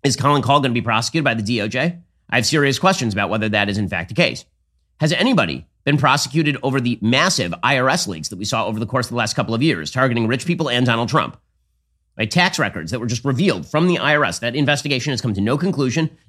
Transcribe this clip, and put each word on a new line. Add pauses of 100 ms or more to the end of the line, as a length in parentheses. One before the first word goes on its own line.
Is
Colin
Kahl
gonna
be
prosecuted
by
the
D
O
J? (320)
I
have
serious
questions
about
whether
that
is
in
fact
the
case. (540)
Has
anybody (180)
been
prosecuted
over
the
massive (100)
I
R
S
leaks
that
we
saw
over
the
course
of
the
last
couple
of
years,
targeting
rich
people
and
Donald
Trump? (800)
Right,
tax
records
that
were
just
revealed
from
the
I
R
S.
That
investigation
has
come
to
no
conclusion. (180)